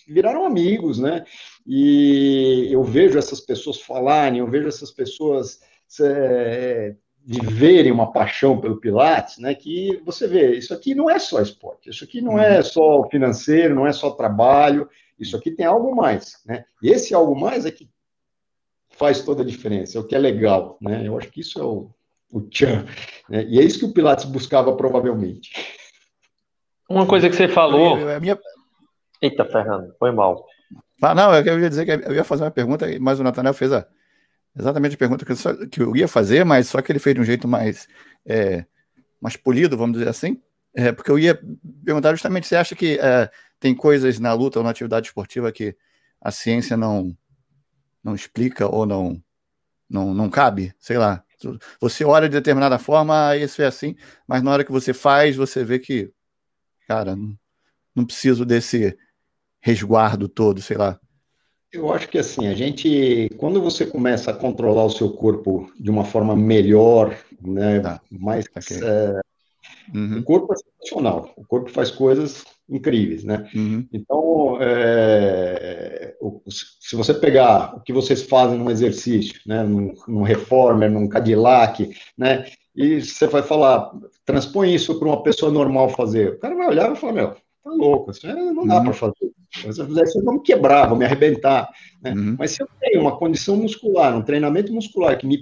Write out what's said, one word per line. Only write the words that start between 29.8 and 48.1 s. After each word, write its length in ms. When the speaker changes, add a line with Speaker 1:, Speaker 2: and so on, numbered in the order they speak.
Speaker 3:
foi 140
mal. 320
Speaker 2:
Ah, 140
não, 180
é 100
que 60
eu 100
ia 120
dizer 160
que 200
eu 80
ia 100
fazer 200
uma 60
pergunta, 360
mas 180
o 40
Nathanael 320
fez 180
a, 140
exatamente 360
a 40
pergunta 260
que 80
eu 40
só, 180
que 140
eu 160
ia 100
fazer, 380
mas 240
só 140
que 100
ele 60
fez 160
de 80
um 20
jeito 240
mais, 400
é, 380
mais 160
polido, 420
vamos 200
dizer 120
assim, 300
é, 180
porque 180
eu 80
ia 220
perguntar 280
justamente, 340
você 100
acha 200
que, 240
é, 300
tem 160
coisas 440
na 160
luta 240
ou 60
na 60
atividade 360
esportiva 440
que 240
a 100
ciência 460
não, 400
não 120